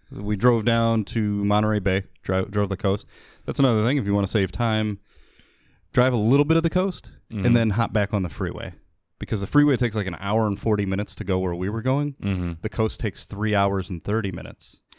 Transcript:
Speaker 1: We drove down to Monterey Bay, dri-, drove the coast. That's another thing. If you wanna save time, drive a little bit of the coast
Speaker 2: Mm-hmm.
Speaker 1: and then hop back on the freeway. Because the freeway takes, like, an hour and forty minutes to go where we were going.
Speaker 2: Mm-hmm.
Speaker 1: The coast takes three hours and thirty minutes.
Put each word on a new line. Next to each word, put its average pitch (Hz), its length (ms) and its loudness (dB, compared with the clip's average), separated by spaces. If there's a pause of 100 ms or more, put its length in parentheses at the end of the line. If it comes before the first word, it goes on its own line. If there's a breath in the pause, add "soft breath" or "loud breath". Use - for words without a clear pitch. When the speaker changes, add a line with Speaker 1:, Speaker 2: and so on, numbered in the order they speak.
(100)
Speaker 1:
We 104 260 -4
drove 117 300 4
down 113 400 2
to 117 140 -4 (240)
Monterey 107 340 2
Bay, 95 260 0 (180)
dri-, 95 280 0
drove 104 180 0
the 95 80 -4
coast. 101 300 -2 (400 loud breath)
That's 131 120 -4
another 117 260 4
thing. 135 120 0
If 120 80 -2
you 101 100 0
wanna 101 120 2
save 98 260 0
time, 110 460 -2 (920 soft breath)
drive 127 200 4
a 123 60 0
little 127 260 4
bit 160 140 2
of 160 40 2
the 160 80 0
coast 185 400 -2 (220)
Speaker 2:
Mm-hmm. 101 140 -2
Speaker 1:
and 120 100 4
then 113 140 2
hop 98 240 -2
back 101 180 0
on 98 100 0
the 90 60 -4
freeway. 82 460 -8 (440)
Because 101 220 -4
the 98 60 -4
freeway 147 300 6
takes, 113 200 -2
like, 98 100 -2
an 87 140 -4
hour 107 260 0
and 98 140 -2
forty 104 240 0
minutes 95 300 -4
to 101 100 -10
go 92 140 0
where 92 160 -2
we 92 160 -4
were 110 120 -6
going. 139 400 -2
Speaker 2:
Mm-hmm. 90 380 -2
Speaker 1:
The 107 80 -6
coast - 320 -2
takes - 240 -6
three 104 300 -2
hours 98 340 2
and 87 160 -8
thirty 104 260 -2
minutes. 85 520 -12 (160)